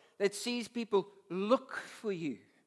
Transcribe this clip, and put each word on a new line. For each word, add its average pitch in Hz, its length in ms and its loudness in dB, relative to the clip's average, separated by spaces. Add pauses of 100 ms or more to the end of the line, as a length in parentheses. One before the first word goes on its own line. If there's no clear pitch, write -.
(180)
that 196 160 4
sees 240 360 -4
people 208 400 2 (200)
look 208 460 2
for - 360 -6
you 160 260 -2 (300)